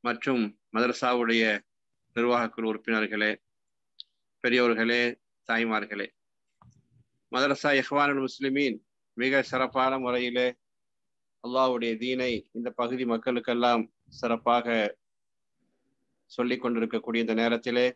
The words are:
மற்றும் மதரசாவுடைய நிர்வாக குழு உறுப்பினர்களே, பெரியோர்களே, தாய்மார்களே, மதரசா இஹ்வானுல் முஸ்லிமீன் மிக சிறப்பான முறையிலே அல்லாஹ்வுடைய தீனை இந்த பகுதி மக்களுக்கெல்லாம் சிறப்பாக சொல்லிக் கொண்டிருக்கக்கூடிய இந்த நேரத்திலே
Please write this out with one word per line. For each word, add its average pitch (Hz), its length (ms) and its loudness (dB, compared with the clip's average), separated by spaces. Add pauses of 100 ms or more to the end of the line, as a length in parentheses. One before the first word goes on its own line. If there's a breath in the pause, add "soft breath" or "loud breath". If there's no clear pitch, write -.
மற்றும் 139 380 0 (300)
மதரசாவுடைய 120 680 2 (760)
நிர்வாக 120 320 2
குழு 113 200 -6
உறுப்பினர்களே, 107 640 0 (1120)
பெரியோர்களே, 120 580 2 (460)
தாய்மார்களே, 110 600 -2 (1200)
மதரசா 139 400 0
இஹ்வானுல் 139 480 2
முஸ்லிமீன் 135 560 -2 (400)
மிக 131 260 2
சிறப்பான 131 560 0
முறையிலே 123 480 0 (1000)
அல்லாஹ்வுடைய 123 540 0
தீனை 127 340 -2 (200)
இந்த 117 180 -8
பகுதி 123 340 -4
மக்களுக்கெல்லாம் 120 760 0 (260)
சிறப்பாக 120 580 0 (1600)
சொல்லிக் 123 300 -2
கொண்டிருக்கக்கூடிய 117 600 -2
இந்த 110 140 0
நேரத்திலே 117 600 2